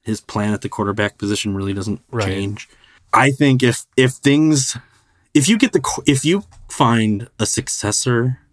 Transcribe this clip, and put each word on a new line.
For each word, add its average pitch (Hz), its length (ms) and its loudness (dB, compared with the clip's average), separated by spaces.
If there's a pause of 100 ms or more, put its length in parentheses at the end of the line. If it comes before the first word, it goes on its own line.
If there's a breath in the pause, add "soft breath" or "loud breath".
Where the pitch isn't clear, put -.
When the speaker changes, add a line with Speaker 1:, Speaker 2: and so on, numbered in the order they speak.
Speaker 1:
His 110 180 -6
plan 107 340 -4
at 101 80 -6
the 104 80 -8
quarterback 104 500 -4
position 104 360 -4
really 98 180 -4
doesn't 98 280 -6 (100)
Speaker 2:
Right. 110 140 -2
Speaker 1:
change. 98 420 -6 (460 soft breath)
I 131 180 4
think 131 300 2
if, 120 240 0 (100)
if 131 180 4
things, 147 640 2 (600 loud breath)
if 143 120 4
you 220 120 4
get 247 140 2
the 160 60 2
qu-, - 280 -4
if 143 180 2
you 190 180 2 (260)
find 113 600 0 (100)
a 110 60 0
successor 120 920 -2 (140)